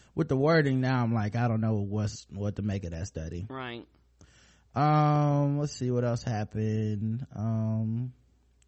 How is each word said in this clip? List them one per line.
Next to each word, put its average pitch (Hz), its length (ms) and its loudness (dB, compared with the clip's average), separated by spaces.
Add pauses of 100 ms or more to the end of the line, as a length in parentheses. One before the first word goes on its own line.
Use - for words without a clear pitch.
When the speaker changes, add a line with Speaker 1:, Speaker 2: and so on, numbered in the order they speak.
(160)
Speaker 1:
with 160 120 0
the 139 80 0
wording 139 460 4
now, 127 200 2
I'm 117 120 2
like, 107 220 0
I 120 120 2
don't 110 140 2
know 110 140 2
what's, 101 540 -2
what 101 280 -4
to 101 40 -4
make 101 220 -2
of 85 80 -6
that 82 160 -8
study. 82 420 -8
Speaker 2:
Right. 123 380 -8 (880)
Speaker 1:
Um, 147 840 4
let's 147 140 -4
see 123 180 -2
what 123 120 2
else 120 200 0
happened. 110 1000 -2 (100)
Um, 110 800 -2 (540)